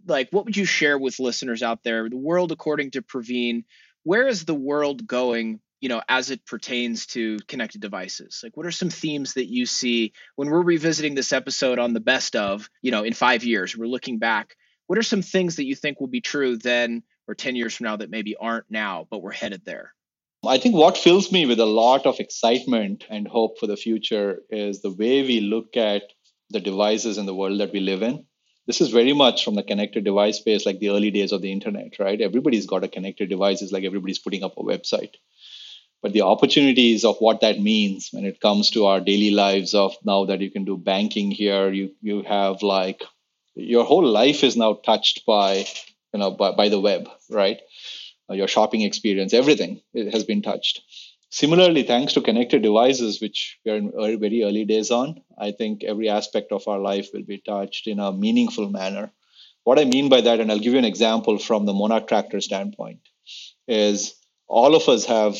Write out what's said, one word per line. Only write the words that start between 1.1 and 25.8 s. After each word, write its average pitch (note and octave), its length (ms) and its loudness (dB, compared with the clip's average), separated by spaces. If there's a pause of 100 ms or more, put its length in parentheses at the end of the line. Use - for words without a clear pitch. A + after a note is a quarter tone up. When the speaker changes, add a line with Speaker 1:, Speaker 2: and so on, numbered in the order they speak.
Speaker 1:
listeners B2 440 -4
out A#2 200 -4
there? A2+ 240 -4
The A#2+ 80 -10
world E3 380 -2
according D3 380 -4
to C3 100 -6
Praveen, A#2+ 640 -4 (380)
where G#3+ 240 2
is F#3+ 180 -2
the E3 80 -2
world C#3+ 520 -2
going, A#2 540 -2 (220)
you C3 80 -6
know, A#2 180 -4
as B2+ 220 0
it C3 160 -10
pertains A#2+ 600 -6
to A2 400 -4
connected A2 340 -10
devices? G2 600 -12
Like, A#2 140 -18
what D#3+ 120 -10
are E3+ 40 -8
some E3 200 -4
themes D3 420 -6
that B2+ 160 -4
you B2 160 -2
see A#2+ 480 -2 (240)
when C#3+ 120 -4
we're E3 120 2
revisiting D#3 540 0
this C3+ 180 -2
episode C3 460 -2
on A#2+ 140 0
the A2+ 60 0
best B2+ 380 0
of, G#2 320 -4 (120)
you B2+ 100 -2
know, G#2+ 120 -2
in A#2 100 -4
five B2 300 2
years, G#2+ 320 -2
we're A2+ 120 -8
looking B2 320 -6
back, A2 360 -4 (320)
what F#3+ 120 0
are A#3 40 0
some G3+ 200 -2
things F3+ 340 -2
that C#3+ 80 -4
you C3+ 100 -4
think C#3+ 240 -8
will C3+ 80 -6
be B2 140 -4
true B2+ 360 -2
then A#2 460 -2 (240)
or G#2+ 80 -10
ten B2+ 200 -8
years A#2 200 -4
from A#2+ 100 -8
now G#2+ 120 -4
that G#2 140 -10
maybe G#2+ 280 -6
aren't A2+ 300 -6
now, G2+ 400 -6
but G#2 120 -10
we're G2 100 -12
headed G2+ 340 -10
there? D2+ 280 -14 (520)
Speaker 2:
I B2+ 120 2
think A3+ 180 2
what E3+ 220 6
fills F#3 340 6
me F3+ 140 2
with A#2 160 2
a A2+ 40 6
lot A#2 400 4
of C3+ 140 0
excitement A2+ 880 -2
and G#2+ 160 -8
hope A2 340 -2
for A#2 60 -6
the G2+ 120 -4
future G#2 720 -4
is G#2 320 -6
the G2 100 -6
way A#2 320 0
we B2+ 160 0
look A2 380 -2
at G#2 260 0 (460)